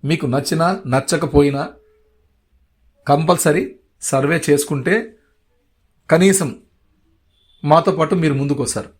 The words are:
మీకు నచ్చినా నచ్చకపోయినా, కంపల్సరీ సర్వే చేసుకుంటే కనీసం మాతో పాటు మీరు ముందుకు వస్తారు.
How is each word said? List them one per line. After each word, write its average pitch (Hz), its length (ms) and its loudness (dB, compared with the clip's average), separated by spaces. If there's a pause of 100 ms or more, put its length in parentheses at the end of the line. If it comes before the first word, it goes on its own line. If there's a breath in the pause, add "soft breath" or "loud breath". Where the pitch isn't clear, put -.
మీకు 151 220 -2
నచ్చినా 160 600 -2
నచ్చకపోయినా, 143 800 0 (1400)
కంపల్సరీ 156 680 2 (260)
సర్వే 143 400 0 (100)
చేసుకుంటే 147 640 -2 (960)
కనీసం 180 460 2 (1080)
మాతో 165 280 4
పాటు 156 220 0
మీరు 160 200 0
ముందుకు 139 280 -2
వస్తారు. 104 260 -6 (120)